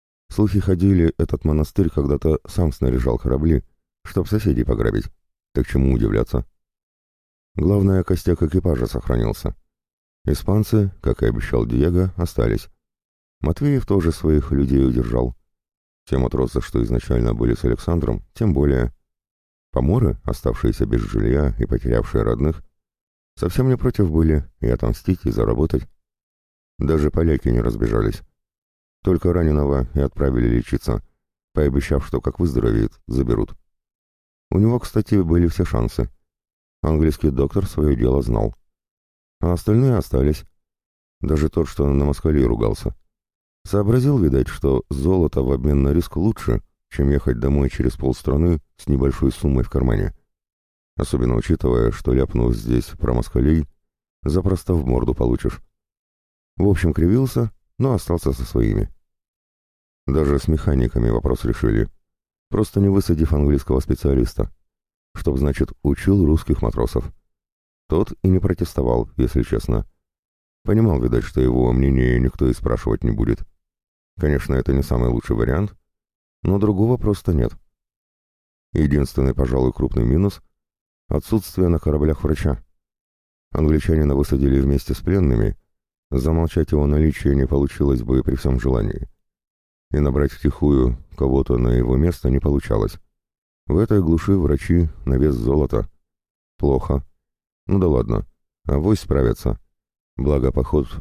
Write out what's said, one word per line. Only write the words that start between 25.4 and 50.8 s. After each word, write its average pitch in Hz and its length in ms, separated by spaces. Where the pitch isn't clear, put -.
Даже 76 320
поляки 80 400
не 58 120
разбежались. 55 600
Только 90 300
раненого 73 640
и 73 40
отправили 65 480
лечиться, 58 560
пообещав, 69 520
что - 160
как - 180
выздоровеет, 57 520
заберут. 58 480
У 95 80
него, 113 200
кстати, - 360
были 85 320
все 85 180
шансы. - 440
Английский 78 480
доктор 69 360
свое 76 300
дело 64 260
знал. 55 340
А 90 140
остальные 117 420
остались. 73 480
Даже 73 280
тот, 80 180
что 71 200
на 69 180
москалей 73 380
ругался. 57 520
Сообразил, 123 540
видать, 67 300
что 67 420
золото 73 540
в 64 80
обмен 69 320
на 69 100
риск - 240
лучше, 82 440
чем 71 220
ехать 67 280
домой 67 300
через 62 260
полстраны 71 640
с - 100
небольшой 67 440
суммой 65 320
в - 60
кармане. 55 460